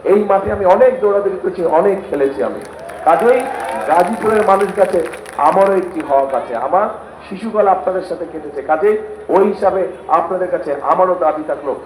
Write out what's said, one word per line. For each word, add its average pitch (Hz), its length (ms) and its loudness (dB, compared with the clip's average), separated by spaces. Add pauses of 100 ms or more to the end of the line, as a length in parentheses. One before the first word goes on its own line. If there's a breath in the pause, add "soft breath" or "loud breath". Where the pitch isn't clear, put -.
এই 208 200 4
মাঠে 196 280 2
আমি 202 140 -2
অনেক 214 360 6
দৌড়াদৌড়ি 202 420 2
করেছি, 180 220 -2
অনেক 180 320 2 (120)
খেলেছি 139 340 0
আমি। 104 160 -6 (460)
কাজেই 214 340 4 (480)
গাজীপুরের 214 600 2
মানুষ 196 280 4
কাছে 185 320 0 (300)
আমারও 180 360 4
একটি 175 360 -2
হক 139 240 2
আছে, 120 220 -4
আমার 160 340 0 (400)
শিশুকাল 208 380 -2
আপনাদের 185 420 0
সাথে 170 220 -8
কেটেছে। 151 300 -10
কাজেই 214 360 2 (320)
ওই 190 140 4
হিসাবে 190 440 0 (200)
আপনাদের 180 440 0
কাছে 156 300 -2
আমারও 175 380 2
দাবি 156 280 0
থাকলো 139 280 -4 (100)